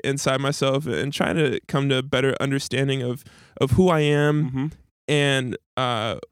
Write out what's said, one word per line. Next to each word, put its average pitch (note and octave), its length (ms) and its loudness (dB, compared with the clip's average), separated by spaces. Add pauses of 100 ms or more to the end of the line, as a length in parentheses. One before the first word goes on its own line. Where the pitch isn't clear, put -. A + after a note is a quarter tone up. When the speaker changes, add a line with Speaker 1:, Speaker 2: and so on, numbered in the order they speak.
Speaker 1:
inside C#3 380 0
myself C#3 460 0
and B2+ 260 -2
trying D3+ 240 -2
to C#3 320 0
come C#3 200 0
to C3 100 0
a C3 40 -2
better C#3 380 0
understanding C3+ 600 -2
of, B2 220 -6 (380)
of C3 120 0
who F#3 160 6
I D#3+ 120 4
am D3 500 2
Speaker 2:
Mm-hmm. C3+ 160 -2 (420)
Speaker 1:
and, C3+ 480 0 (200)
uh, A#2 400 -2 (160)